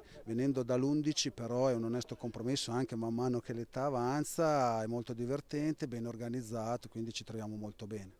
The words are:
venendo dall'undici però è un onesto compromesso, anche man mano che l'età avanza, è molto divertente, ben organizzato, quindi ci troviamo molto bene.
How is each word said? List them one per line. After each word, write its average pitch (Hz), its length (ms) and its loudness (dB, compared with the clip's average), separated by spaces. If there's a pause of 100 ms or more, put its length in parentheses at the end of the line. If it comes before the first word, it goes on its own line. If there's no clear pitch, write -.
(260)
venendo 127 360 2
dall'undici 143 680 2
però 123 340 2
è 127 80 6
un 113 80 2
onesto 117 320 -2
compromesso, 117 560 -2
anche 123 240 0
man 113 180 -2
mano 123 280 2
che - 120 -8
l'età 120 340 -2
avanza, 135 920 2
è 110 60 -2
molto 120 260 -2
divertente, 143 760 -2
ben 117 180 -4
organizzato, 117 840 -4
quindi 113 240 -6
ci - 120 -6
troviamo 107 320 -6
molto 104 320 -8
bene. 98 320 -8